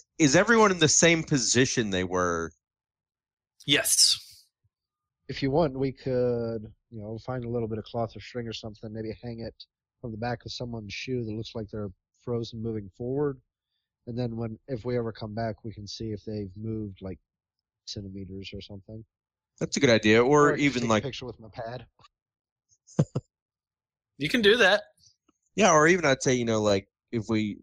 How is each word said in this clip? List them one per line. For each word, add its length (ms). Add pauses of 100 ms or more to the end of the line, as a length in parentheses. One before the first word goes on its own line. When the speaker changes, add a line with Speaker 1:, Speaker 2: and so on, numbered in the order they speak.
(180)
Speaker 1:
is 160
everyone 360
in 80
the 100
same 340
position 680
they 120
were? 480 (1120)
Speaker 2:
Yes. 520 (1120)
Speaker 3:
If 140
you 80
want, 260
we 160
could, 720 (280)
you 100
know, 240
find 200
a 40
little 180
bit 100
of 80
cloth 300
or 40
string 280
or 60
something, 380
maybe 320
hang 160
it 140 (480)
from 100
the 60
back 280
of 60
someone's 420
shoe 300
that 80
looks 240
like 160
they're 200 (340)
frozen 360
moving 360
forward. 420 (680)
And 120
then 160
when, 220 (100)
if 160
we 140
ever 160
come 200
back, 300
we 100
can 140
see 240
if 140
they've 320
moved, 440
like, 180 (640)
centimeters 680
or 80
something. 440 (540)
Speaker 1:
That's 180
a 20
good 120
idea. 320
Or 260
Speaker 3:
Or 40
I 20
can 100
Speaker 1:
even, 160
Speaker 3:
take 80
a 40
Speaker 1:
like 100
Speaker 3:
picture 240
with 120
my 100
pad. 360 (1120)
Speaker 2:
<laughs> 80 (1120)
You 100
can 140
do 140
that. 260 (720)
Speaker 1:
Yeah, 160
or 160
even 180
I'd 160
say, 140
you 100
know, 160
like, 260 (240)
if 180
we, 340